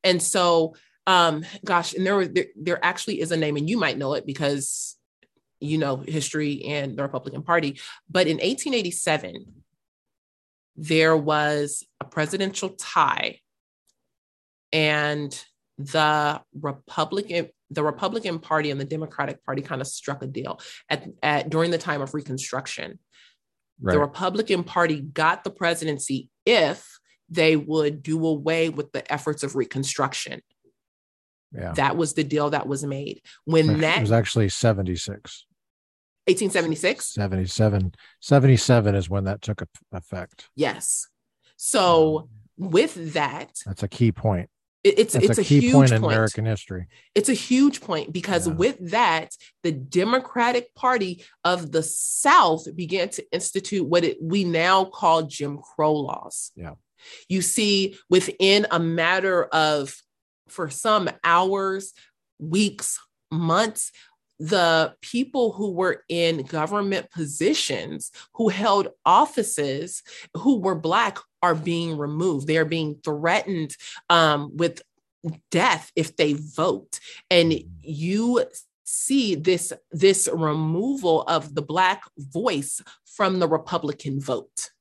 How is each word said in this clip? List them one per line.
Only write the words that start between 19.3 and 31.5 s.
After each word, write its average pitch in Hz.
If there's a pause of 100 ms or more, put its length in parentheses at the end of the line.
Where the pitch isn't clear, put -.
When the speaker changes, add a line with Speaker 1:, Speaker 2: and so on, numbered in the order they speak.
Speaker 1:
Party 135
kind 135
of 131
struck -
a 135
deal - (300)
at, - (160)
at, 147
during 165
the 170
time 160
of 135
Reconstruction. 135 (800)
Speaker 2:
Right. 95
Speaker 1:
The 147
Republican 185
Party 170
got 156
the 170
presidency 160 (160)
if 185 (300)
they 160
would 147
do 160
away 160
with 147
the -
efforts 147
of 135
Reconstruction. 135 (1080)